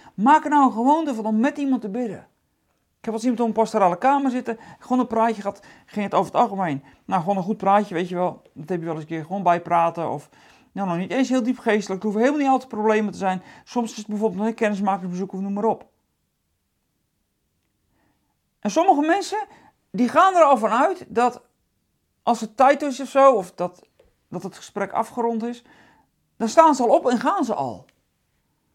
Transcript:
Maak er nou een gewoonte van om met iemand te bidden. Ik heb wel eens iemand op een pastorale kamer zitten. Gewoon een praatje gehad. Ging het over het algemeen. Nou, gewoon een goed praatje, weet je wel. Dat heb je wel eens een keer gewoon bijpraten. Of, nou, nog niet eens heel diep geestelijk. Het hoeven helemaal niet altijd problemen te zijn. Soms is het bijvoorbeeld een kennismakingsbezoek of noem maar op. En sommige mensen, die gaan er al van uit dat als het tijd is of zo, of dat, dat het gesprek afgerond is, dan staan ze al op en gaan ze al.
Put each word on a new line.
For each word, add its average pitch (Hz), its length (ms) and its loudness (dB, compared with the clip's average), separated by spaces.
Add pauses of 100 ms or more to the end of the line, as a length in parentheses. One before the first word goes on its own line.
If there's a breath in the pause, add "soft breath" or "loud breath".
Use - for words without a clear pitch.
(140 soft breath)
Maak 294 300 4
er 294 60 -4
nou 196 140 4
een 247 80 4
gewoonte 277 420 0
van 220 120 -6
om 220 140 0
met 294 180 0
iemand 269 220 0
te 220 80 -10
bidden. 208 400 -8 (680)
Ik - 60 -20
heb - 0 -
wel 220 100 -6
eens 214 80 -8
iemand 240 180 0
op 233 60 0
een 220 160 2
pastorale 196 360 2
kamer 277 320 2
zitten. 240 280 -4 (200 loud breath)
Gewoon 254 200 -2
een 247 80 2
praatje 226 360 0
gehad. 196 180 -8 (260 loud breath)
Ging 208 180 -6
het 196 100 -4
over 180 180 2
het - 80 2
algemeen. 196 440 -2 (200 soft breath)
Nou, 190 160 -2
gewoon 190 160 -2
een 185 60 -2
goed 202 140 -4
praatje, 196 380 2
weet 175 140 -2
je 180 60 -6
wel. 175 280 -4 (120)
Dat 156 140 -14
heb 180 100 -2
je 165 60 -8
wel 165 100 -6
eens 156 80 -8
een 151 60 -16
keer 160 160 -8
gewoon 190 180 -8
bijpraten. 170 680 0
Of, 143 180 -8 (440 soft breath)
nou, 196 160 -6
nog 170 80 -2
niet 185 140 -6
eens 254 180 0
heel 254 140 0
diep 240 160 -2
geestelijk. 202 440 -2
Het - 0 -
hoeven 208 180 -2
helemaal 285 200 2
niet 269 100 0
altijd 254 200 0
problemen 214 420 0
te 180 60 -14
zijn. 185 240 -4 (220 loud breath)
Soms 233 260 -6
is - 60 -16
het 214 100 -12
bijvoorbeeld 208 400 -4
een 220 80 -2
kennismakingsbezoek 196 800 -4
of 190 80 -8
noem 196 120 -6
maar 202 120 -4
op. - 260 -2 (2750)
En 214 100 -6
sommige 320 300 4
mensen, 392 460 -2 (440 soft breath)
die 233 180 0
gaan 370 260 4
er 349 80 6
al 277 160 6
van 208 120 0
uit 311 380 0
dat 233 340 0 (800)
als 233 180 0
het 214 160 -10
tijd 277 260 6
is 277 180 -4
of 262 80 -10
zo, 269 240 6
of 185 200 -2
dat, - 360 -8 (400)
dat 175 140 -10
het 190 140 -12
gesprek - 360 -8
afgerond 226 500 -4
is, 233 220 -10 (720 soft breath)
dan 226 120 -2
staan 311 260 6
ze 262 80 -2
al 226 120 2
op 330 120 2
en 247 120 2
gaan 339 260 -2
ze 220 100 -4
al. 120 300 -8 (920)